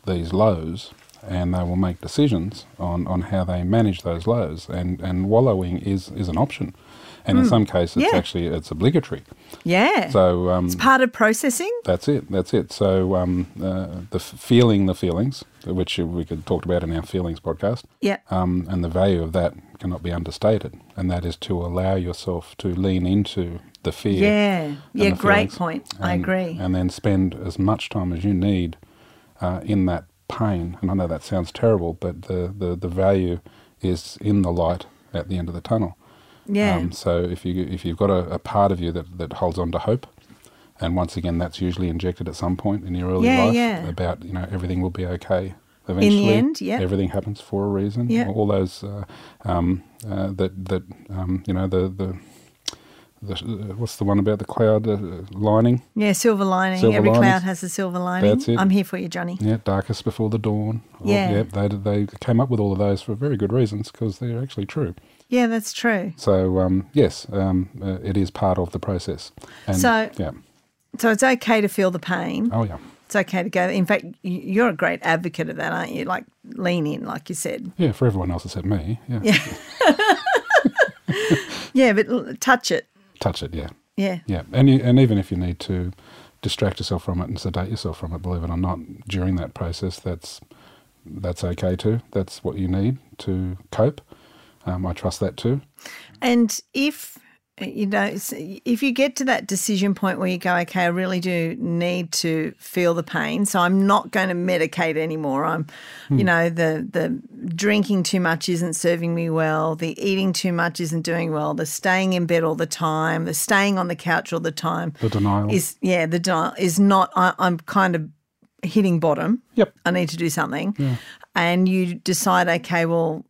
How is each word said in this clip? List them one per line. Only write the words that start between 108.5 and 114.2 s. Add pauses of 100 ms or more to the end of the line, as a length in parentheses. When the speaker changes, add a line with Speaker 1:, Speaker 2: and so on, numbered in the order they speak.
Speaker 2:
serving
me
well,
the
eating
too
much
isn't
doing
well,
the
staying
in
bed
all
the
time,
the
staying
on
the
couch